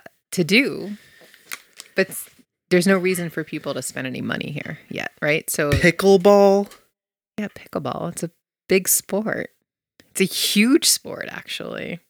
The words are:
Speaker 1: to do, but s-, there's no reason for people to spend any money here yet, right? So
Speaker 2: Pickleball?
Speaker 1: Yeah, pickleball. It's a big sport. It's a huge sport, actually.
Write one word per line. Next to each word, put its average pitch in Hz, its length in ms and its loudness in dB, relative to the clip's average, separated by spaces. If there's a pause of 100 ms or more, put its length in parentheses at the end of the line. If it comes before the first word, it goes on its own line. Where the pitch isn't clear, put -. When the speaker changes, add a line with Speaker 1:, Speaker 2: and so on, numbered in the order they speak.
(340)
Speaker 1:
to 180 100 0
do, 202 540 0 (1000)
but 190 140 2
s-, - 200 -12 (400)
there's 180 180 4
no 196 100 6
reason 175 320 -2
for 160 140 -8
people 151 300 -10
to 127 80 -6
spend - 260 -8
any 127 140 -8
money - 300 -6
here - 280 -10 (100)
yet, - 220 -8 (100)
right? 156 280 -2
So 147 220 -2
Speaker 2:
Pickleball? 196 1000 6 (680)
Speaker 1:
Yeah, 208 120 -6
pickleball. - 600 -8
It's - 120 -8
a 165 80 -8 (360)
big 185 200 2
sport. - 640 -4 (600)
It's 180 100 -4
a 190 40 4
huge - 640 2
sport, - 400 -4
actually. - 720 -12 (100)